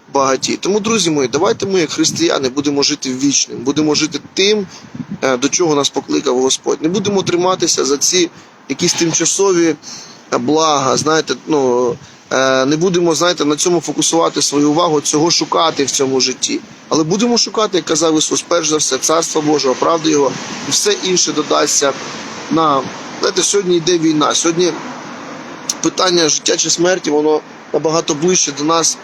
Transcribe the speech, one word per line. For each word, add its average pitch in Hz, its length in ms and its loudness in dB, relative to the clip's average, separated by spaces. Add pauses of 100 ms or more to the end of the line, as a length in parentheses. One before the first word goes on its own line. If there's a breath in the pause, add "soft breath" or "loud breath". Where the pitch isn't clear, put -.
(140)
багатій. 135 480 0
Тому, 202 180 0
друзі 202 300 0
мої, 143 180 0
давайте 196 380 0
ми, 190 140 0
як 156 120 0
християни, 156 580 0
будемо 143 340 0
жити 135 300 -4
вічним, 131 440 -2
будемо 147 380 0
жити 147 240 -2 (140)
тим, 202 340 0 (540 loud breath)
е, 135 160 2
до 135 120 0
чого 165 260 2
нас 143 140 0
покликав 135 520 -2
Господь. 131 400 0
Не 156 80 0
будемо 196 340 0
триматися 175 600 0
за 139 120 0
ці 170 320 0 (400 loud breath)
якісь 156 240 0
тимчасові, 170 800 2 (580 loud breath)
е, 135 40 4
блага, 139 600 2
знаєте, 151 380 0 (120)
ну, 127 480 2 (360 loud breath)
е, 131 340 2
не 151 120 2
будемо, 175 380 2
знаєте, 170 300 0
на 147 100 2
цьому 170 260 2
фокусувати 156 600 0
свою 147 300 2
увагу, 156 300 2
цього 151 300 2
шукати 160 520 0
в 131 80 -4
цьому 131 280 0
житті. 120 400 -2 (300)
Але 151 140 2
будемо 220 340 0
шукати, 208 400 0
як 156 80 -2
казав 160 320 2
Ісус, - 300 -2
перш 170 220 0
за 156 80 2
все, 135 200 -2
Царство 160 440 0
Божого, 143 380 2
правди 160 300 0
Його, 143 220 2 (360)
і 139 40 -4
все 208 320 0
інше 180 280 0
додасться 147 600 0 (580)
нам. 147 320 2 (360)
Знаєте, 185 240 0
сьогодні 180 340 2
йде 170 200 2
війна, 156 380 2
сьогодні 170 360 0 (1120)
питання 175 480 2
життя 180 280 0
чи 165 120 0
смерті, 175 400 0
воно 151 320 2 (320)
набагато 160 400 0
ближче 165 440 0
до 143 60 -6
нас, 160 400 0